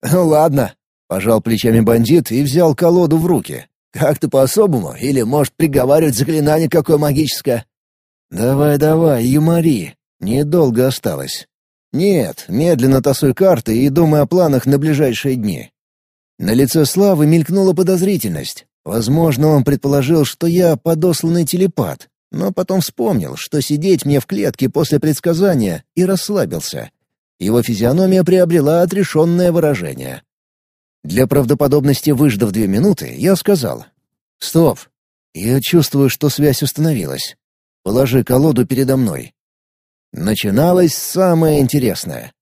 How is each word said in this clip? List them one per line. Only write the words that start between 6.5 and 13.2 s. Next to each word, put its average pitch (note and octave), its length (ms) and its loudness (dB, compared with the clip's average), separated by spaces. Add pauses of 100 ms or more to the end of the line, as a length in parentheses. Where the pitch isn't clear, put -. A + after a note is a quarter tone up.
какое D#3 300 2
магическое?» C#3+ 680 -2 (640)
«Давай, C#3 480 0
давай, D3+ 480 2
юмори. D3+ 720 0 (240)
Недолго C3 680 0
осталось». D#2+ 600 -6 (460)
«Нет, D#3+ 560 0
медленно C3+ 520 2
тасуй C3+ 320 0